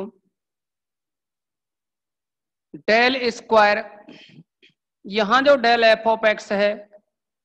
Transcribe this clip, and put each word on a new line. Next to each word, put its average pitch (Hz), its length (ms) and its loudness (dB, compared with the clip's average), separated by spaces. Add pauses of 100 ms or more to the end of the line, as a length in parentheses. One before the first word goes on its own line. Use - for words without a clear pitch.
(3000)
Del 247 320 0 (120)
square, 214 520 0 (1200)
यहां 214 400 -2
जो 285 100 6 (120)
del 233 220 2
f 220 240 0
of 220 160 -2
x 214 240 -6
है, 202 180 0 (720)